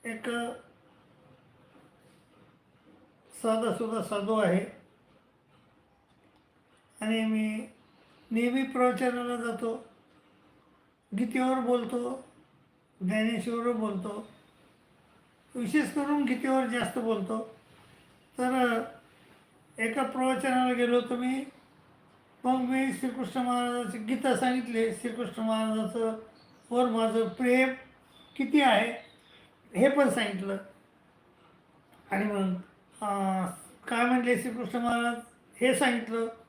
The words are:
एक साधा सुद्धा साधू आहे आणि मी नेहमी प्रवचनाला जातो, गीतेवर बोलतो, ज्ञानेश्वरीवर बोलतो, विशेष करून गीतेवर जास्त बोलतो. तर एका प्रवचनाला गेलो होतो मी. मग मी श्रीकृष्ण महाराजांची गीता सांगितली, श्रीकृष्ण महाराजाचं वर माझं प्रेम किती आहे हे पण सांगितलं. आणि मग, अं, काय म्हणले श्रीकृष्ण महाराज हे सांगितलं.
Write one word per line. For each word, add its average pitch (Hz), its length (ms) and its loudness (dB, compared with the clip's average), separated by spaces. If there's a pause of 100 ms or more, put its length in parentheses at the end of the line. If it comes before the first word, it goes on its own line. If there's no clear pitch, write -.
एक 226 260 -8 (3000)
साधा 220 300 2
सुद्धा 220 300 -4
साधू 208 360 0
आहे 185 220 4 (2500)
आणि 220 240 0
मी 220 440 -2 (600)
नेहमी 240 320 2
प्रवचनाला 247 760 0
जातो, 226 500 -4 (1300)
गीतेवर 254 360 0
बोलतो, 247 720 -2 (760)
ज्ञानेश्वरीवर 233 720 0
बोलतो, 208 560 -4 (1300)
विशेष 254 360 0
करून 285 340 0
गीतेवर 262 420 2
जास्त 240 320 -2
बोलतो. 220 580 -4 (840)
तर 247 440 2 (960)
एका 226 240 -2
प्रवचनाला 254 680 2
गेलो 240 220 2
होतो 240 220 0
मी. 262 280 -2 (1000)
मग 254 160 2
मी 262 320 0
श्रीकृष्ण 254 480 -4
महाराजांची 247 580 -2
गीता 254 380 0
सांगितली, 240 560 0
श्रीकृष्ण 233 500 -6
महाराजाचं 220 760 -2 (520)
वर 247 180 2
माझं 226 400 2
प्रेम 254 400 4 (680)
किती 294 240 4
आहे 233 320 6 (880)
हे 262 100 8
पण 277 200 4
सांगितलं. 196 480 -2 (1500)
आणि 196 140 0
मग, 196 300 0 (480)
अं, 190 440 0 (420)
काय 240 160 2
म्हणले 247 380 2
श्रीकृष्ण 240 360 -6
महाराज 233 380 0 (440)
हे 254 140 4
सांगितलं. 226 520 0 (220)